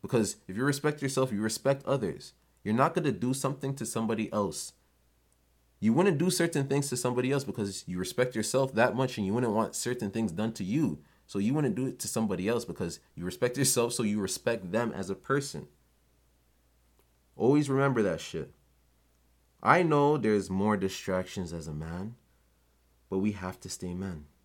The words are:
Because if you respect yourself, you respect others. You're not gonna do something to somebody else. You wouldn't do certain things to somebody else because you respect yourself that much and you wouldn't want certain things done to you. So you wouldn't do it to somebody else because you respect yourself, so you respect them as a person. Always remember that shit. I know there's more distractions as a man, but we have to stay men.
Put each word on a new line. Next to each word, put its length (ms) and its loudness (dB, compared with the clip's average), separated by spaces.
Because 340 2
if 100 -8
you 80 0
respect 360 0
yourself, 320 0
you 80 -2
respect 460 0
others. 480 -2
You're 80 2
not 200 4
gonna 180 2
do 200 0
something 440 -4
to 100 -6
somebody 460 -2
else. 400 -2
You 140 2
wouldn't 260 4
do 120 2
certain 360 0
things 220 0
to 80 -4
somebody 340 0
else 140 0
because 420 -4
you 100 -6
respect 380 -2
yourself 400 0
that 220 4
much 220 -2
and 60 0
you 80 0
wouldn't 200 0
want 240 0
certain 340 -4
things 220 -2
done 220 -2
to 100 -6
you. 340 -2
So 120 -6
you 160 2
wouldn't 220 0
do 100 -2
it 140 -8
to 80 -6
somebody 400 -2
else 160 0
because 340 -6
you 100 -8
respect 320 -2
yourself, 360 2
so 100 -2
you 160 0
respect 540 -2
them 200 0
as 180 -6
a 40 -2
person. 540 -4
Always 340 4
remember 320 4
that 180 0
shit. 320 -8
I 220 6
know 320 6
there's 340 2
more 260 2
distractions 760 -4
as 160 -8
a 40 -8
man, 440 -8
but 100 -2
we 120 2
have 300 -8
to 80 -14
stay 260 -8
men. 300 -6